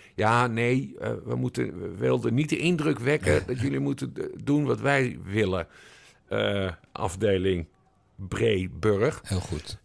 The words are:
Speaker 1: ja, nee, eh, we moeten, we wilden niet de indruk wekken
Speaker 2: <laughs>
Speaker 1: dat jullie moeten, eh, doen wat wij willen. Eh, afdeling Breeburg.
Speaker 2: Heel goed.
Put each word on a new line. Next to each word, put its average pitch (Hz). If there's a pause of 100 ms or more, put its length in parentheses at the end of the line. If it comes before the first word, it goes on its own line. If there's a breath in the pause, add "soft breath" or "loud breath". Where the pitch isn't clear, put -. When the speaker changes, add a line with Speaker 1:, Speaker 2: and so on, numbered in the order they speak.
(140 loud breath)
Speaker 1:
ja, 117
nee, 120
eh, 113 (120)
we 120
moeten, 123
we 90
wilden 120
niet 147
de -
indruk 156
wekken 139
Speaker 2:
<laughs> -
Speaker 1:
dat 127
jullie 69
moeten, 139
eh, - (200)
doen 143
wat 120
wij 131
willen. 95 (600 loud breath)
Eh, 101 (220)
afdeling 95 (500)
Breeburg. 98
Speaker 2:
Heel 92
goed. -